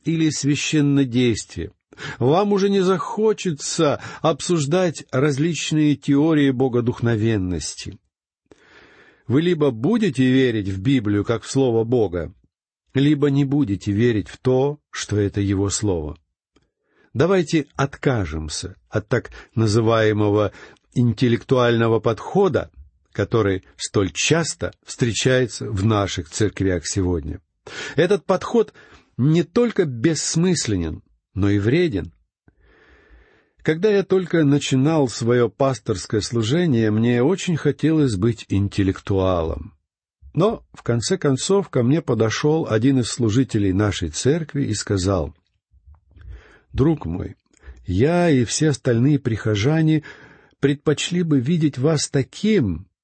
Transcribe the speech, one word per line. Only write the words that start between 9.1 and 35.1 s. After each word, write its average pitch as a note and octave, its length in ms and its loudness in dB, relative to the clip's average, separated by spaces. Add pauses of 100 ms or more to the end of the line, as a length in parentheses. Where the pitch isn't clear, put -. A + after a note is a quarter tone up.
Вы C3 140 2
либо E3 280 2
будете C#3 540 0
верить B2 460 2
в F#2+ 120 -6
Библию G#2 420 0
как A2+ 200 -4
в - 80 -14
Слово A#2+ 320 2
Бога, F#2+ 500 -2 (600)
либо C#3+ 340 2
не C#3 160 2
будете A#2+ 460 -2
верить G#2+ 380 0
в - 100 -20
то, C3+ 400 0 (100)
что - 300 -4
это G2+ 220 0
Его G2 280 0
Слово. E2+ 480 -4 (960)
Давайте E3+ 600 0
откажемся F#2 1000 -4 (140)
от - 180 -4
так - 220 -2 (240)
называемого G#2+ 960 2 (420)
интеллектуального A#2 1080 2
подхода, B2 720 -2 (400)
который G2+ 540 -2 (120)
столь G2 340 -2
часто - 600 -2 (100)
встречается B2 840 -2
в G2+ 160 -2
наших G2+ 440 0
церквях F#2+ 580 -2
сегодня. F2+ 540 -4 (540)
Этот F3 300 2
подход G3 480 0 (440)
не D#3 260 4
только A3 420 0
бессмысленен, B2+ 1160 -2 (320)
но G2 140 2
и G2+ 100 2
вреден. A2 520 0 (1500)
Когда E3 280 0
я G3 140 2
только F3+ 400 0
начинал C#3 640 2
свое A#2+ 400 2